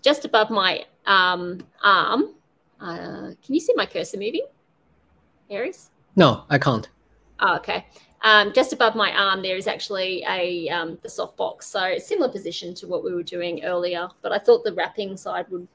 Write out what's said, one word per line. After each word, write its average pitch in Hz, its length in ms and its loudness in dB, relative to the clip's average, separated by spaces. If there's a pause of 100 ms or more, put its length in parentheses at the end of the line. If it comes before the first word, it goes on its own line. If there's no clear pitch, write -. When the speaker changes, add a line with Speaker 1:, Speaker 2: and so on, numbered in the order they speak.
Speaker 1:
just 285 220 2
above 220 260 2
my, 190 340 0 (220)
um, 180 540 2 (220)
arm, 202 520 4 (460)
uh, 175 500 -10 (140)
can 262 100 -4
you 339 60 4
see 494 160 2
my 202 100 0
cursor 190 320 -6
moving, 294 280 -4 (1040)
Aries? 233 400 -10 (260)
Speaker 2:
No, 151 340 6
I 147 80 4
can't. 123 300 0 (520)
Speaker 1:
Oh, 180 160 2
okay. - 300 -6 (360)
Um, 208 300 6
just 233 200 4
above 220 240 2
my 208 160 2
arm, 196 300 2
there 185 140 -2
is 190 100 -4
actually 185 600 -4
a, 180 420 -2
um, 165 320 -6
the 226 60 -14
softbox. - 560 -6
So 185 340 -2
similar 339 320 -2
position 180 460 -10
to 190 100 -16
what 175 180 -4
we 185 100 -4
were 175 80 -4
doing 175 420 -8
earlier, 180 440 -4 (140)
but 196 100 -4
I 202 60 0
thought 233 260 6
the 208 80 -2
wrapping 190 440 -6
side 180 340 -8
would 180 240 -10